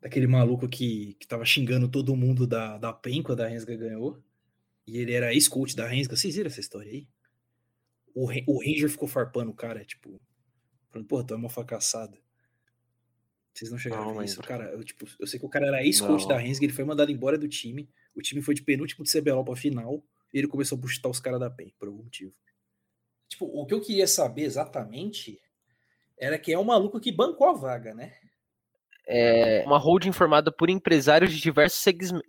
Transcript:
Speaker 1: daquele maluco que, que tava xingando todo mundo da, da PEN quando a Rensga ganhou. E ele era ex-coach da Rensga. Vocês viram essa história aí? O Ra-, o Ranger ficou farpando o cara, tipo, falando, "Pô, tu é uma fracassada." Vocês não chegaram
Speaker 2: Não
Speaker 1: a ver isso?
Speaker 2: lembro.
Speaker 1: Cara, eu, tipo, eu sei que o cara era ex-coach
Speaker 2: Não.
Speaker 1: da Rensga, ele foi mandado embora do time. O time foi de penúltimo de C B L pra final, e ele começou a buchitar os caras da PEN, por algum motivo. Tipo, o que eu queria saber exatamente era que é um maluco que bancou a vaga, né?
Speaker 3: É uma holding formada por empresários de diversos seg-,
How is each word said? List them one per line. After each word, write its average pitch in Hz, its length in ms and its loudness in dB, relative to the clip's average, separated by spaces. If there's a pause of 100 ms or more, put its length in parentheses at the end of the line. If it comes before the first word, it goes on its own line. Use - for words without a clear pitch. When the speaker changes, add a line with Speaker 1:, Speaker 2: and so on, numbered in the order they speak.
Speaker 1:
daquele 127 240 0
maluco 127 420 4
que, 110 520 -4
que - 80 -20
tava 117 180 -8
xingando 123 420 2
todo 131 280 0
mundo 127 320 2
da, 110 320 -4
da 113 120 -4
PEN 131 300 -6
quando 120 200 -4
a 113 60 -2
Rensga 117 280 -10
ganhou. 113 420 -8 (680)
E 113 100 -10
ele 120 160 -4
era 120 220 0
ex-coach - 400 0
da 117 120 -4
Rensga. 123 280 -2
Vocês 165 200 -2
viram 196 120 -4
essa 139 120 -12
história 104 320 -14
aí? 139 160 -14 (1080)
O 127 100 -2
Ra-, 135 220 -4
o 139 120 2
Ranger 151 300 0
ficou 143 180 -6
farpando 120 440 -4
o - 20 -10
cara, 110 320 -12
tipo, - 340 -20 (680)
falando, 110 180 -14
"Pô, 127 160 -2
tu 120 100 -10
é 110 40 -6
uma 117 120 -8
fracassada." 113 680 -6 (1400)
Vocês 113 180 -14
não 123 60 -10
chegaram 110 280 -8
Speaker 2:
Não 110 60 -6
Speaker 1:
a 107 80 -8
ver 104 60 -6
isso? 98 160 -8
Speaker 2:
lembro. - 60 -18
Speaker 1:
Cara, 120 240 -10
eu, 113 120 -12
tipo, - 220 -20 (140)
eu 101 80 -8
sei 127 120 -8
que - 60 -10
o - 40 -8
cara 143 180 0
era 135 180 0
ex-coach 151 360 4
Speaker 2:
Não. - 80 -6
Speaker 1:
da 135 80 4
Rensga, 135 280 -2
ele 127 80 0
foi 135 100 -6
mandado 147 280 2
embora 135 260 0
do 147 100 -4
time. 135 400 -10 (280)
O - 60 -14
time 143 200 -6
foi 147 140 2
de - 80 -8
penúltimo 147 400 -2
de - 80 -2
C 156 100 2
B 147 80 0
L 131 160 2
pra 127 100 -8
final, 127 480 -4 (300)
e 139 60 -2
ele 143 80 0
começou 139 300 -4
a 127 40 -8
buchitar 127 300 -6
os 123 80 -6
caras 127 200 -4
da 123 100 -4
PEN, 123 280 -18
por 101 100 -12
algum 101 160 -14
motivo. 95 300 -18 (960)
Tipo, - 160 -10
o 143 220 -8
que 208 60 -4
eu 220 80 0
queria 196 260 2
saber 147 360 0
exatamente 135 960 -8 (760)
era 143 200 -2
que 160 140 -4
é 165 80 2
um 202 40 2
maluco 220 360 4
que 240 120 -6
bancou 269 380 4
a 349 40 6
vaga, 123 400 -6
né? 123 200 -16 (960)
Speaker 3:
É 117 580 6
uma 143 120 6
holding 165 340 4
formada 156 400 6
por 170 180 2
empresários 165 640 6
de 156 60 -6
diversos 156 420 4
seg-, 175 480 0